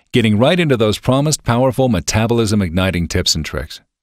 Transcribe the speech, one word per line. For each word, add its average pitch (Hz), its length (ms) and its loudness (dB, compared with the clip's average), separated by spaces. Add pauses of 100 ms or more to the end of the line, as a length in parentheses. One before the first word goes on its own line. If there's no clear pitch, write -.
(140)
getting 110 240 2
right 151 220 2
into 151 160 2
those 107 240 0
promised 143 460 0
powerful 127 420 0
metabolism 110 720 0
igniting 87 460 -2
tips - 260 0
and 78 120 -4
tricks. - 340 -10 (240)